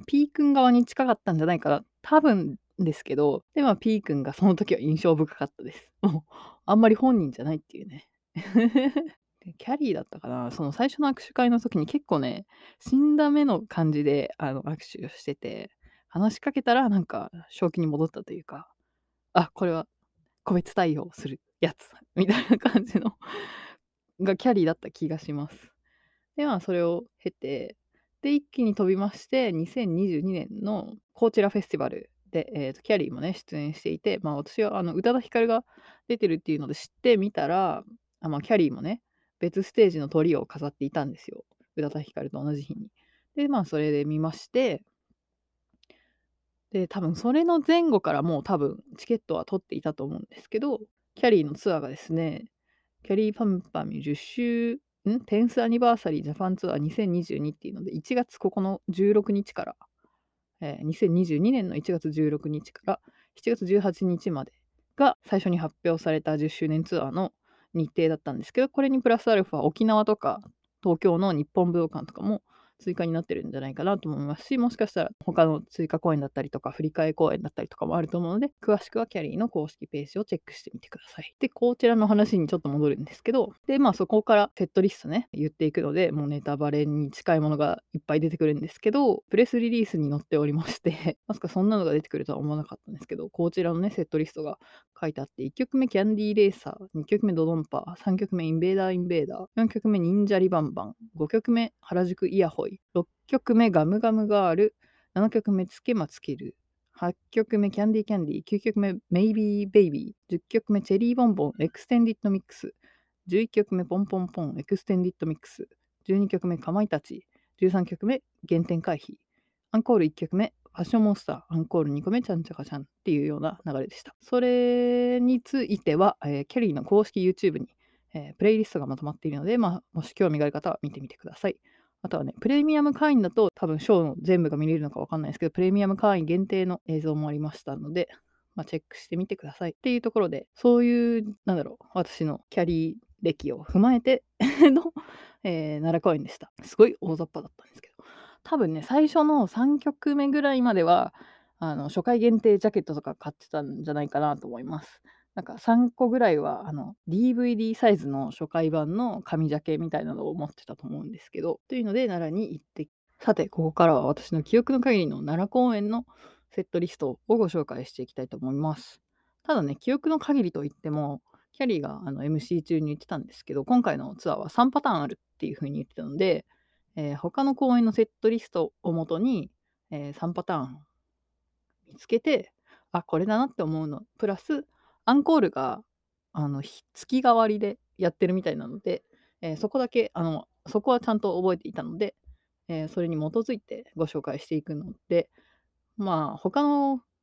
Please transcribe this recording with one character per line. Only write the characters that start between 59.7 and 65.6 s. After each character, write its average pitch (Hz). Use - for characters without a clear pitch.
え 143
ー、 147
二 156
千 170
二 180
十 160
二 196
年 214
の -
一 151
月 160
十 151
六 147
日 151
か -
ら -
七 -
月 226
十 196
八 190
日 180
ま 139
で -
が 269
最 196
初 190
に 175
発 160